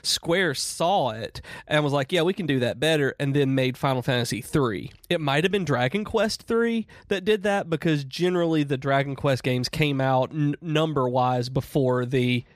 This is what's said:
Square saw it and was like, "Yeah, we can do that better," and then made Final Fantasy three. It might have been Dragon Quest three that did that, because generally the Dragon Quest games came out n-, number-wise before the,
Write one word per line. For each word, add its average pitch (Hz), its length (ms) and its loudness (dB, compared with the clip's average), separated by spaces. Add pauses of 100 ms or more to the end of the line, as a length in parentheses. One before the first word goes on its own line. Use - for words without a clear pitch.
Square 165 540 -2
saw 165 560 0
it 110 280 -10 (280)
and 151 160 2
was 139 100 0
like, 139 180 -2
"Yeah, 175 120 2
we 185 100 2
can 180 140 -6
do 135 140 2
that 120 180 -2
better," 151 400 2
and 139 160 0
then 135 180 2
made 127 240 0
Final 131 240 0
Fantasy 120 400 -2
three. 117 500 -2 (160)
It 170 140 0
might 147 220 0
have 185 80 0
been 196 140 -2
Dragon 135 380 0
Quest 214 440 -2
three 233 400 0 (220)
that 196 140 -2
did 202 200 2
that, 202 260 0
because 156 360 0
generally 165 580 2
the 139 120 -2
Dragon 139 400 0
Quest 135 280 0
games 123 260 0
came 143 320 0
out 131 300 2
n-, 147 280 0
number-wise 127 880 0
before 127 580 0
the, 123 360 2 (120)